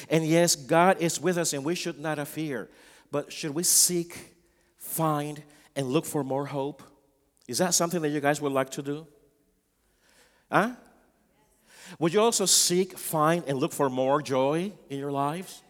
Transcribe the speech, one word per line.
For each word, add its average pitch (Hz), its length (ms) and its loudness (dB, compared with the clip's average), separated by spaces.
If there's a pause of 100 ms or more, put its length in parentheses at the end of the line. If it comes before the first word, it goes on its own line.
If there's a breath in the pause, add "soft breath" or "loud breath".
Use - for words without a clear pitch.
(100)
and 160 160 4
yes, 165 300 4
God 160 440 4
is 160 200 -2
with 170 180 0
us 160 140 -2
and 139 120 -6
we 170 120 -2
should 165 240 -8
not 151 180 -4
have 143 100 -6
fear, 143 400 -8 (440 soft breath)
but 143 200 -4
should 151 220 -8
we 165 80 -2
seek, - 720 0 (420)
find, 151 680 -4 (320 soft breath)
and 139 100 -2
look 151 180 0
for 147 200 -4
more 135 220 -4
hope? 139 360 -6 (640)
Is 120 120 -4
that 175 140 2
something 170 300 0
that 151 60 0
you 147 120 -2
guys 147 200 2
would 147 100 -2
like 135 200 0
to 151 120 -10
do? 147 240 -8 (1400 soft breath)
Huh? 208 220 2 (1300 loud breath)
Would 165 120 2
you 208 80 4
also 220 260 4
seek, 180 520 2
find, 160 480 2
and 135 140 -2
look 165 120 0
for 139 160 2
more 131 320 2
joy 143 520 0 (180)
in 139 80 -8
your 143 140 -6
lives? 147 580 -6